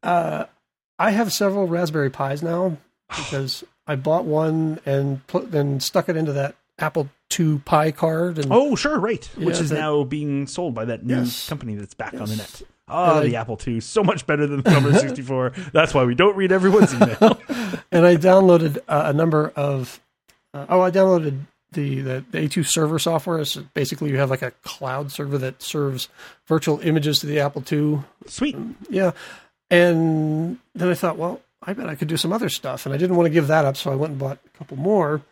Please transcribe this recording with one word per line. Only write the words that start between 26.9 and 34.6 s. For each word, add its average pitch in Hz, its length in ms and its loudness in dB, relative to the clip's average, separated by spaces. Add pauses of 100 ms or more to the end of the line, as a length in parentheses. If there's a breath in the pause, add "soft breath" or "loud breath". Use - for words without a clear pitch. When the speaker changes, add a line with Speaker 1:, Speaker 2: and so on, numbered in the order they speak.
Speaker 1:
to 151 60 -8
the 147 120 -2
Apple 143 240 -2
two. 151 400 -2 (240)
Speaker 2:
Sweet. 269 300 -6
Speaker 1:
Um, 226 180 -10 (160)
yeah. 185 220 0 (580 loud breath)
And 165 880 2 (160)
then 180 140 -2
I 180 60 2
thought, 170 240 -4
"Well, 170 220 -6 (220)
I 185 100 -8
bet 220 160 -8
I 151 60 -8
could 156 140 -6
do 160 80 -4
some 170 160 -2
other 220 160 -2
stuff." - 360 -8
And 139 100 -4
I 139 40 -4
didn't 180 180 0
wanna 170 140 4
give 156 160 2
that 156 180 4
up, 139 120 0
so - 160 -6
I - 40 -2
went 151 160 -4
and 139 80 -10
bought 135 240 -6
a - 140 -20
couple 143 180 -14